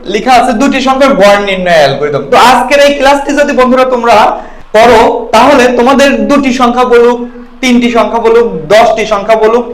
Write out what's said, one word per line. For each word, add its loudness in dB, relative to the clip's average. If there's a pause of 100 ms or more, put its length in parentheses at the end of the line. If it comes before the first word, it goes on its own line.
(140)
লেখা -2
আছে 0 (100)
দুটি 0
সংখ্যার 0
গড় 2
নির্ণয় 0
অ্যালগরিদম। -2
তো 2 (160)
আজকের 0
এই 2
ক্লাসটি 0
যদি 0
বন্ধুরা 2 (100)
তোমরা 0 (580)
করো, 4 (340)
তাহলে 2 (160)
তোমাদের 2 (200)
দুটি 0
সংখ্যা 0
বলুক, 2 (440)
তিনটি 0
সংখ্যা -2
বলুক, 2 (280)
দশটি 2 (100)
সংখ্যা 0
বলুক, 0 (100)